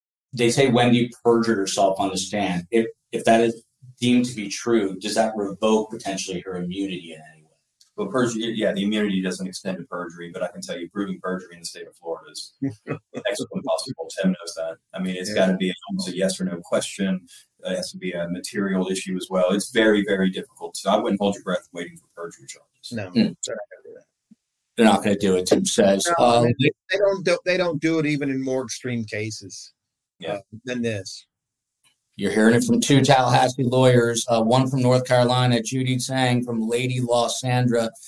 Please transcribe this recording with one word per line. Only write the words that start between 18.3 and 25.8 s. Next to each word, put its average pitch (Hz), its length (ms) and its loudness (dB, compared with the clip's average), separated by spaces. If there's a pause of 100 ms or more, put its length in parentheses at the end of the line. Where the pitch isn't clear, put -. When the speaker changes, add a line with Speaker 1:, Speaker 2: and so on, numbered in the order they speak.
Speaker 2:
issue 95 260 -4
as 90 140 -8
well. 92 200 2
It's - 200 -2
very, 110 380 4
very 95 220 2
difficult. - 460 -10
So 95 140 -4
I 107 60 6
wouldn't 101 240 -2
hold 101 140 0
your - 100 -14
breath 92 280 -4
waiting 87 260 -12
for - 80 -20 (100)
perjury 85 320 -14
charges. - 440 -20
Speaker 3:
No, 101 180 -8
Speaker 1:
Hmm. 101 220 2 (120)
Speaker 3:
they're 117 100 -8
not 104 160 -12
gonna - 140 -20
do - 100 -20
that. - 100 -20 (720)
Speaker 1:
They're 113 100 6
not 98 180 6
gonna 101 140 2
do 95 180 4
it, 92 100 0
Tim 98 200 4
says. 98 420 4 (100)